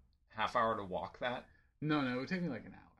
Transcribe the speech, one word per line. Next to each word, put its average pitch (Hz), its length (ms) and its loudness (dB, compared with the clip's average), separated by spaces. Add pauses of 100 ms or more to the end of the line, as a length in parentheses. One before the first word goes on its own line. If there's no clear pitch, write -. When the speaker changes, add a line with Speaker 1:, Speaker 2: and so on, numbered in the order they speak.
(300)
Speaker 1:
half 107 260 0
hour 113 220 4
to 101 60 -4
walk 90 360 -4
that? 120 260 -2 (360)
Speaker 2:
No, 151 200 2
no, 123 120 2
it 123 60 0
would 135 80 -4
take 185 140 0
me, 170 80 0
like, 120 160 -6
an - 80 -14
hour. - 260 -20